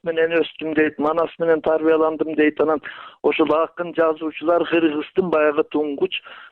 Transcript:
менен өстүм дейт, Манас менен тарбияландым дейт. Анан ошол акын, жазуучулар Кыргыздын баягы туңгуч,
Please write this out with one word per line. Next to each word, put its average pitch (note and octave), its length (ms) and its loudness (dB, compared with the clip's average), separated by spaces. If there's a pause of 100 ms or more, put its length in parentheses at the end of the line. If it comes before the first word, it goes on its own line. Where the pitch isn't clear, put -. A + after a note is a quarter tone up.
менен E3 380 0
өстүм D#3 340 -8
дейт, D#3 240 0
Манас D#3 400 0
менен E3 220 2
тарбияландым D#3+ 720 0
дейт. D3+ 240 2
Анан D3+ 220 0 (420)
ошол D3 300 2
акын, E3+ 420 -2
жазуучулар D#3+ 720 0
Кыргыздын E3 640 0
баягы D3+ 420 2
туңгуч, D3+ 480 -2 (320)